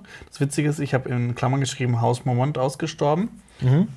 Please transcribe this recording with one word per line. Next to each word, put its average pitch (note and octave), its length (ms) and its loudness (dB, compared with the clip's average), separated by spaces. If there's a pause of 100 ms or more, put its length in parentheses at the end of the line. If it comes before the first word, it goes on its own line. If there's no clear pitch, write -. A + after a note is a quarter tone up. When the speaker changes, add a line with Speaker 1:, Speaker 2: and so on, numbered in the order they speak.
(300)
Speaker 1:
Das - 100 -20
Witzige D3 300 0
ist, D3 100 -2
ich C#3+ 140 -2
hab C3 140 0
in A#2+ 280 -2
Klammern C3 240 0
geschrieben, B2 400 0
Haus A#2+ 240 0
Mormont C3 340 0
ausgestorben. D3+ 840 -2 (180)
Speaker 2:
Mhm. C#3+ 380 4